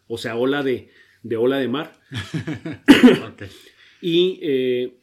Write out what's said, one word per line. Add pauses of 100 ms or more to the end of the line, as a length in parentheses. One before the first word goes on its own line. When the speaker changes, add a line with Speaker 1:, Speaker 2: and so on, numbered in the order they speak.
Speaker 1:
o
sea,
Hola
de, (340)
de
Ola
de
Mar. (120)
Speaker 2:
<laughs>
Ok. (580)
Speaker 1:
Y,
eh,